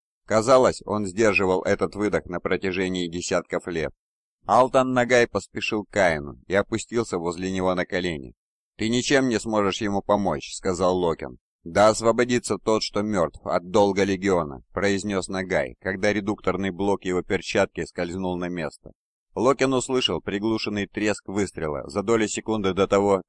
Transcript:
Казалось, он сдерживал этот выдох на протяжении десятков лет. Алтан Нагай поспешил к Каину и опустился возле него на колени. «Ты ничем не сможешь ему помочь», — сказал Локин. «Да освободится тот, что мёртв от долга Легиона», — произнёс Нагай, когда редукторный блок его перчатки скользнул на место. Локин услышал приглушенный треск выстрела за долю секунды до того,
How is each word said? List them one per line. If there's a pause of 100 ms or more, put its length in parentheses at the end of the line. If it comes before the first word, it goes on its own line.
(280)
Казалось,
он
сдерживал
этот
выдох
на
протяжении
десятков
лет. (540)
Алтан
Нагай
поспешил
к
Каину (100)
и
опустился
возле
него
на
колени. (460)
«Ты
ничем
не
сможешь
ему
помочь», —
сказал
Локин. (260)
«Да
освободится
тот,
что
мёртв
от
долга
Легиона», — (100)
произнёс
Нагай,
когда
редукторный
блок
его
перчатки
скользнул
на
место. (460)
Локин
услышал
приглушенный
треск
выстрела
за
долю
секунды
до
того,